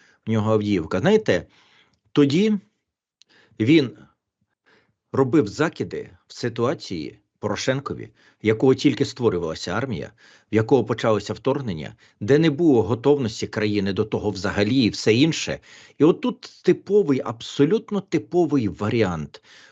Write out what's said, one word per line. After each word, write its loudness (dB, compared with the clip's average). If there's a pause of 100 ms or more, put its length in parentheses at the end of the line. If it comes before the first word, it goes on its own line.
(280)
в -4
нього 0
Авдіївка. 0
Знаєте, 2 (640)
тоді 2 (1080)
він 4 (1200)
робив 2
закиди -6 (180)
в -20
ситуації -6 (200)
Порошенкові, -6 (340)
в -2
якого 4
тільки 0
створювалася -4
армія, -6 (400)
в 0
якого 2
почалося -2
вторгнення, -6 (240)
де 4
не 4
було 4
готовності 0
країни -2
до -2
того -4
взагалі 0
і 4
все 0
інше. 0 (380)
І 2
отут 2 (220)
типовий, 2
абсолютно -2
типовий -2
варіант, -4 (280)